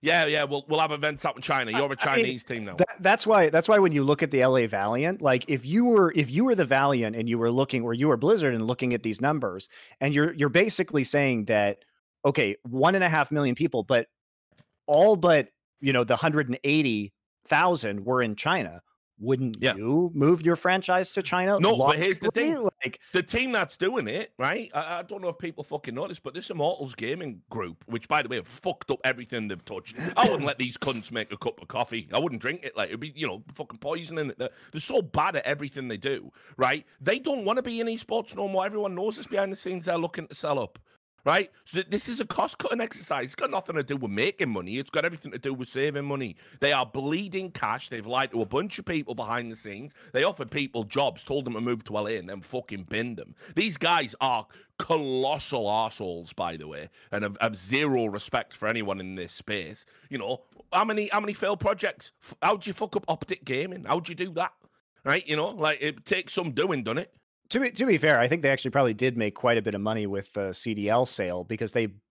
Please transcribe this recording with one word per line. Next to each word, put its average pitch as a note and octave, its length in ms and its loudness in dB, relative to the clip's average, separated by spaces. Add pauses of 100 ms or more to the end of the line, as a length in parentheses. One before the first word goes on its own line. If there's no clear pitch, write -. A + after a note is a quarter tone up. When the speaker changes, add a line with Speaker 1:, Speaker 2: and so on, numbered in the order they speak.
Speaker 1:
Yeah, D#3+ 260 4
yeah, D3+ 160 2
we'll, C#3 240 -4
we'll D#3 140 2
have D#3 100 2
events D3 340 -4
out C#3+ 100 -2
in C3 60 -16
China. B2+ 300 0
Speaker 2:
I, A2 80 0
Speaker 1:
You're C#3 120 0
a C3+ 80 -4
Speaker 2:
I C#3 160 2
mean, - 80 4
Speaker 1:
Chinese B2+ 200 -4
team A2+ 220 -8
now. F#2+ 100 -10
Speaker 2:
that, - 240 0
that's F#3+ 260 2
why, G3+ 240 8
that's D#3+ 180 4
why G#3+ 120 8
when F#3 120 6
you D3 120 4
look C#3+ 180 4
at D#3 80 0
the C3+ 120 4
L C3 140 6
A A#2+ 120 4
Valiant, A#2+ 560 0
like, B2+ 240 4
if C3 180 -2
you G3 200 4
were, G#3 300 6
if C#3+ 140 2
you E3 160 2
were C4 80 4
the F#3 100 4
Valiant C3 520 4
and A#2 120 -2
you A#2 120 0
were A#2 100 4
looking, B2+ 320 2
or A#2 140 -2
you C3 140 2
were B2+ 80 6
Blizzard D3+ 360 4
and A2 140 0
looking B2 260 0
at A2+ 80 0
these A2 180 -4
numbers, A#2+ 480 -2 (320)
and C#3+ 140 0
you're, D3 200 4
you're D3 160 2
basically E3+ 540 2
saying C3 420 2
that, G#2 400 2 (380)
okay, B2+ 320 2 (140)
one C3 240 4
and F#3+ 100 2
a F3 60 4
half D3+ 220 2
million C#3+ 240 2
people, C#3 260 0
but A#2 240 2 (800)
all F#3 300 8
but, D#3+ 320 6 (340)
you C#3 100 2
know, B2 120 4
the A#2+ 120 4
hundred D3+ 340 2
and B2 140 -4
eighty C3+ 500 2 (340)
thousand C#3+ 580 2
were B2+ 160 4
in A2 140 0
China. G#2+ 480 -2 (340)
Wouldn't B2+ 440 0
Speaker 1:
Yeah. B2 140 2
Speaker 2:
you C#3+ 380 0
move D#3 320 4
your E3+ 120 4
franchise F#3 560 0
to F#3+ 100 -2
China F#3 340 2
Speaker 1:
No, G3 200 4
but C#3 180 4
here's E3+ 240 0
the F3 60 -4
Speaker 2:
logically? A#3 260 2
Speaker 1:
thing. C#4+ 120 -2 (200)
Speaker 2:
Like B2+ 160 -6 (140)
Speaker 1:
The F#3 100 2
team B3 300 -2
that's F#3+ 240 -2
doing F#3 320 -2
it, E3+ 280 -6
right? F3 360 -2
I, D#3+ 260 -4
I F3 40 -10
don't G3 180 -12
know F3+ 80 -4
if E3+ 80 -8
people E3 260 -10
fucking C#3+ 320 -8
notice, D#3+ 240 -6
but C3 140 -12
this E3+ 160 -12
Immortals D3 460 -2
Gaming C3 540 -8
Group, F#2 380 -8
which, A2+ 220 -8
by D3+ 120 2
the B2 60 -4
way, B2 80 -4
have G2+ 120 -6
fucked - 440 -6
up C3 140 -2
everything A#2+ 420 -2
they've F#2 160 -8
touched. - 320 -12 (220)
I B3 80 6
wouldn't C#3+ 180 2
let C#3 140 -2
these B2+ 180 -4
cunts A#2+ 380 -4
make A2 180 -6
a G2+ 60 -10
cup - 240 -6
of F2 80 -20
coffee. A#2 420 -4
I A2+ 80 4
wouldn't C#3 220 -4
drink D3+ 240 -6
it. C3+ 100 -12
Like, G2 140 -2
it'd A2 100 -8
be, D3 160 -12
you D3+ 100 -6
know, G#2 160 -6 (120)
fucking A#2+ 260 -14
poisoning D#3+ 520 -6
it. - 60 -14
They're, B2+ 120 -6 (240)
they're D#3 80 -8
so C4 200 2
bad D#3 360 0
at - 80 -2
everything C#3 420 -4
they A2+ 80 -4
do, C3 340 -4 (280)
right? C3 280 2 (140)
They F#3+ 180 0
don't C4 280 -2
wanna A#3+ 180 2
be A#3 160 -6
in A#3 80 -2
esports A3+ 480 -4
no G3 140 -2
more. F#3 160 0
Everyone G3+ 300 -4
knows G#3+ 200 -4
this C#4 120 -14
behind G3 220 0
the F#3+ 60 -6
scenes. F#3 300 -8
They're F3 120 0
looking E3 300 -4
to D3 80 -16
sell D3 240 0
up. G#2+ 180 -6 (460)
Right? D#3 260 4 (160)
So - 120 -6
th-, F#3 120 -4
this G3+ 180 -2
is A#3+ 120 -6
a A3+ 60 -2
cost-cutting - 540 -2
exercise. D#3+ 460 -4
It's C3 100 -12
got - 140 -4
nothing F#3 280 -4
to D3 40 0
do C#3+ 140 -4
with B2 160 -4
making C3 400 0
money. G2 260 -6
It's C3+ 140 -8
got D#3 140 0
everything E3 260 -6
to G#2 80 -8
do C3+ 160 -4
with B2+ 120 -8
saving C#3+ 380 -2
money. C3+ 300 -6 (240)
They C#3+ 120 2
are C3 140 2
bleeding F3 640 -4
cash. A#2 400 -4
They've A2+ 160 -10
lied B2+ 240 0
to A#2 140 -2
a - 20 0
bunch D3+ 320 -4
of - 80 -12
people D3+ 300 -4
behind A#2 360 -6
the A2+ 40 -14
scenes. A2 400 -14 (180)
They C3 100 2
offered D#3+ 280 -2
people C3+ 320 -2
jobs, C3+ 400 -2
told C#3 220 -4
them A#2 100 -6
to G#2+ 60 -4
move A#2 240 -2
to G#2 120 -6
L G#2 100 -2
A, A2 100 -4
and F2 120 -10
then G2 120 -12
fucking G#2 500 -10
binned A2+ 240 -4
them. - 180 -16 (220)
These G#3+ 200 0
guys E3 460 0
are B2 240 0 (320)
colossal C3+ 880 -2
arseholes, G2+ 720 -4
by E2+ 220 -4
the D2+ 100 -14
way, D2+ 240 -14 (200)
and G#2 120 -4
have, G2+ 180 -6
have A2 140 0
zero B2 500 0
respect G#2 500 -6
for G#2+ 120 -6
anyone G#2 320 -2
in F#2 160 -10
this F2 180 -10
space. F#2+ 540 -8 (240)
You C#3 80 -6
know, A2+ 240 -6 (280)
how F#3+ 140 4
many, G#3+ 260 -2
how G#3 100 0
many G#3 120 -4
failed G3+ 260 -2
projects? G3 520 -2 (120)
F-, - 200 -20
how'd G3 240 0
you G3 60 -8
fuck - 220 -6
up G#3+ 120 -2
Optic - 380 -6
Gaming? D3 400 -4
How'd D#3+ 220 -2
you F3 60 -10
do F3+ 200 -6
that? E3+ 200 -4 (500)
Right? D#3 240 0
You D3+ 100 0
know, D#3 100 0
like, D#3 340 -2
it D3 240 -6
takes - 280 -4
some F3 180 -2
doing, C#3+ 320 0
doesn't A2+ 160 -2
it? F#3+ 120 -10 (380)
Speaker 2:
To A#3+ 100 0
be, C4 100 0
to B3 160 -2
be G3 140 4
fair, D3 200 6
I A#2+ 80 4
think D#3+ 140 0
they C#3+ 80 4
actually C3 220 0
probably B2 240 4
did A#2+ 220 0
make G#2+ 180 -2
quite A#2+ 240 4
a - 20 -4
bit G#2 140 -2
of G2 60 -4
money G#2+ 260 -2
with G2 260 -6
the G2 180 -4
C A2 220 -4
D G2+ 160 -2
L A#2+ 160 4
sale, F2+ 380 -4
because G#2+ 300 -6
they A2+ 160 0 (220)